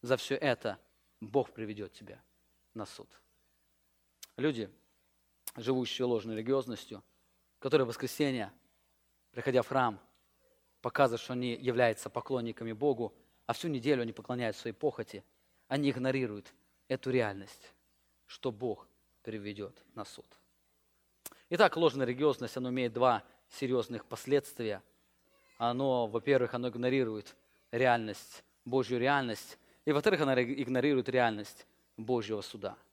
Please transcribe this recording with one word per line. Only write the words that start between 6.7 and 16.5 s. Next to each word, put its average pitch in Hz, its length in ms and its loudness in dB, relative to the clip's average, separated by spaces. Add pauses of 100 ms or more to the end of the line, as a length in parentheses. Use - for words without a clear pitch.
которые 135 280 4
в - 20 -6
воскресенье, 123 640 -2 (800)
приходя 123 320 2
в - 40 -4
храм, 123 320 0 (840)
показывают, 123 400 4
что - 120 -8
они 123 200 -2
являются 120 580 2
поклонниками 117 600 -4
Богу, 120 440 0 (320)
а 117 60 0
всю - 140 -4
неделю 131 360 2
они 117 100 -4
поклоняются 120 480 -4
своей 113 140 -6
похоти, 117 480 -4 (440)
они 139 220 2
игнорируют 127 640 -2 (340)